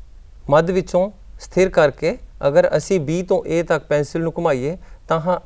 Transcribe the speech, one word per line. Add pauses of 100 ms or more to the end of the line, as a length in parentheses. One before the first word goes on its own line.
(500)
ਮੱਧ
ਵਿੱਚੋਂ (300)
ਸਥਿਰ
ਕਰਕੇ (300)
ਅਗਰ
ਅਸੀਂ
B
ਤੋਂ
ਏ
ਤੱਕ
ਪੈਨਸਲ
ਨੂੰ
ਘੁਮਾਈਏ (320)
ਤਾਂ
ਹਾਂ,